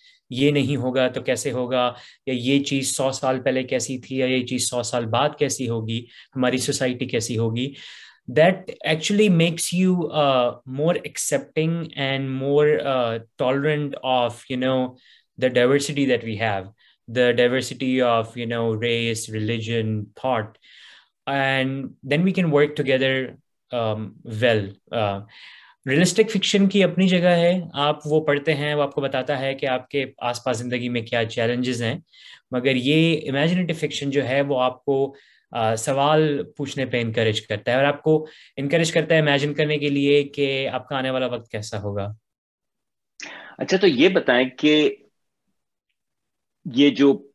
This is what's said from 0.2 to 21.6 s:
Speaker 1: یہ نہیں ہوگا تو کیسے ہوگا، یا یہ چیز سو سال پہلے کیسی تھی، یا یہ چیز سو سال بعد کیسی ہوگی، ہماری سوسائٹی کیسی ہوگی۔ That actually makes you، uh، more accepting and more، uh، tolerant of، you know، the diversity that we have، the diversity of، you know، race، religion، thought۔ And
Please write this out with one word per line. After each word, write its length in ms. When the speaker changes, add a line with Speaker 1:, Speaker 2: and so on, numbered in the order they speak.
Speaker 1:
یہ 200
نہیں 260
ہوگا 320
تو 140
کیسے 280
ہوگا، 420
یا 100
یہ 280
چیز 320
سو 140
سال 300
پہلے 220
کیسی 360
تھی، 180
یا 100
یہ 200
چیز 240
سو 120
سال 240
بعد 320
کیسی 300
ہوگی، 360
ہماری 220
سوسائٹی 480
کیسی 320
ہوگی۔ 340
That 140
actually 500
makes 460
you، 260
uh، 500
more 140
accepting 800
and 420
more، 380
uh، 380
tolerant 480
of، 280
you 60
know، 340
the 60
diversity 580
that 200
we 120
have، 240
the 180
diversity 680
of، 200
you 80
know، 260
race، 680
religion، 560
thought۔ 540
And 500